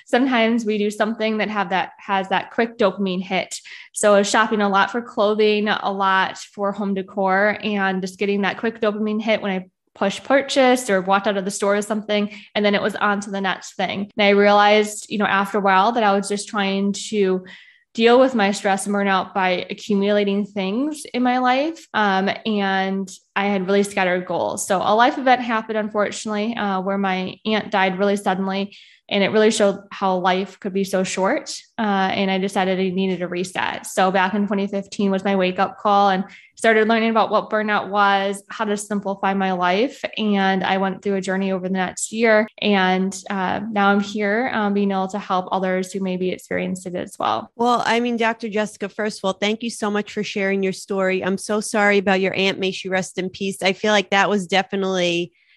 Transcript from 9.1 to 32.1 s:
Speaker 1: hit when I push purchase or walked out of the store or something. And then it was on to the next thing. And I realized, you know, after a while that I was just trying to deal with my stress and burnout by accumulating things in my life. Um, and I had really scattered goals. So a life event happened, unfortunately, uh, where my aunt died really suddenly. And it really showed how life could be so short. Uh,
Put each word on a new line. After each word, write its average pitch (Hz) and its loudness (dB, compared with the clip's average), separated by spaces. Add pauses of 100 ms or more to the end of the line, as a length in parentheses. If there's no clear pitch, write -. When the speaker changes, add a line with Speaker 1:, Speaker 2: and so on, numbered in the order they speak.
Speaker 1:
hit 220 -2
when 202 -4
I 185 -4 (280)
push - -2
purchase 262 2
or 190 2
walked 196 0
out 202 0
of 190 -2
the 196 -4
store 202 0
or 208 0
something. 208 -2 (220)
And 208 2
then 208 4
it 196 2
was 202 -2
on 208 0
to 202 -10
the 196 -4
next - -4
thing. 196 -4
And 208 4
I 202 8
realized, 208 4
you 220 -4
know, 202 2
after 196 2
a 196 0
while 196 4
that 233 0
I 196 4
was 202 -2
just 202 -6
trying 196 -2 (180)
to 185 0 (500)
deal 233 6
with 262 4
my 202 2
stress 196 0
and 202 -2
burnout 196 0
by 185 0
accumulating 202 0
things 214 -4
in 247 -2
my 247 2
life. 262 -2
Um, 196 2 (160)
and 196 -2 (240)
I 202 -2
had 196 0
really 202 2
scattered 185 0
goals. 110 -2
So 190 0
a 208 2
life 240 4
event 254 4
happened, 226 -4
unfortunately, 214 -4
uh, 196 -2
where 196 -2
my 190 -2 (100)
aunt 214 -2
died 190 0
really 202 2
suddenly. 196 -4 (320)
And 202 0
it 190 2
really 214 4
showed 202 2 (140)
how 190 -2
life 185 0
could 196 -8
be 196 -2
so 190 0
short. 190 -2 (240)
Uh, 196 0